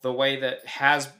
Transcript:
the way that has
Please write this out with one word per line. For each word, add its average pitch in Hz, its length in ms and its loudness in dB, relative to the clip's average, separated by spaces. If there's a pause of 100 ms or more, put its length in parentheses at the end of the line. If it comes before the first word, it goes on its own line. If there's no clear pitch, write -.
the 127 120 -2
way 135 260 0
that 127 260 -6
has 139 420 2 (120)